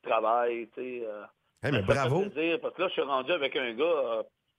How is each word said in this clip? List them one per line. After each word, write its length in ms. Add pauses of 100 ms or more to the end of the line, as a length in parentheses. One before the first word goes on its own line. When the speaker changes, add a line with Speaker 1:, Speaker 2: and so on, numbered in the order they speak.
Speaker 1:
travail, 720
tu 60
sais, 240
euh. 180 (380)
Speaker 2:
Hey, 100
mais 100
Speaker 1:
Ça 60
fait 60
Speaker 2:
bravo. 360
Speaker 1:
plaisir, 320
parce 120
que 80
là, 60
je 60
suis 80
rendu 300
avec 260
un 180
gars, 80
euh, 400 (360)